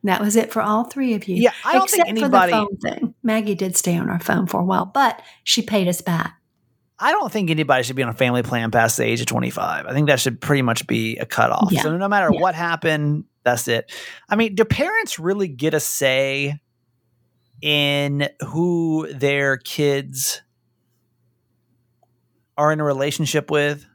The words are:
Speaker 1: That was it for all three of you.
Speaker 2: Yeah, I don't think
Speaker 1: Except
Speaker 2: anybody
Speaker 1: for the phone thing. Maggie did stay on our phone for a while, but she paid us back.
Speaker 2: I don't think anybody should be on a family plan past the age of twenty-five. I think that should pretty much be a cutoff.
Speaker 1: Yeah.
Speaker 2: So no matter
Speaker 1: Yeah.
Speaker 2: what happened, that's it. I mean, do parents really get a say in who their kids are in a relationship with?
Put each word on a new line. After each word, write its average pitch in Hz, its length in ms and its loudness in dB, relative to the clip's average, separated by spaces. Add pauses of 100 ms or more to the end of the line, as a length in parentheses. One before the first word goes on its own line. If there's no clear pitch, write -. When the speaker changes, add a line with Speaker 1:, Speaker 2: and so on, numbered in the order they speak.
Speaker 1:
That 202 180 2
was 208 140 0
it 226 160 2
for 220 100 -2
all 214 240 0
three 254 280 -2
of 202 140 -4
you. 185 80 -2
Speaker 2:
Yeah, 226 160 4 (120)
I 262 100 0
don't 381 160 4
think 392 120 2
Speaker 1:
Except 339 80 4
Speaker 2:
anybody 202 420 4
Speaker 1:
for 220 80 4
the 208 60 0
phone 202 120 -8
thing. - 360 -6 (100)
Maggie 214 320 0
did 185 220 -2
stay 170 200 0
on - 120 -2
our 175 100 -2
phone - 280 0
for 190 120 -2
a 175 60 2
while, 185 200 0
but 254 360 0 (220)
she - 180 0
paid 196 260 0
us 180 140 -2
back. - 360 -2 (640)
Speaker 2:
I 254 120 2
don't 349 200 0
think 196 180 -2
anybody 139 340 2
should 127 120 -4
be 131 80 0
on 120 60 -2
a 113 40 -6
family 123 300 2
plan 117 280 -2
past 117 260 4
the 131 60 0
age 117 180 0
of 117 60 -4
twenty-five. 107 580 -4
I - 80 -8
think 147 140 2
that 139 120 4
should 120 220 -2
pretty 143 200 2
much 117 240 0
be 113 320 -2
a - 80 -6
cutoff. - 460 2
Speaker 1:
Yeah. - 100 0
Speaker 2:
So 156 160 0
no 196 100 -2
matter 196 240 2
Speaker 1:
Yeah. 156 80 2
Speaker 2:
what 175 160 2
happened, 160 720 -2 (180)
that's 123 240 0
it. 117 240 -4 (380)
I 202 60 0
mean, 214 200 0
do 220 100 4
parents 392 520 -2
really 190 300 -2
get 147 260 -2
a 156 60 2
say 139 800 -2 (1000)
in 143 680 0 (200)
who 165 680 -2
their 139 440 0
kids 139 840 -4 (2250)
are 147 140 4
in 156 80 0
a 151 40 0
relationship 143 680 0
with? 147 440 0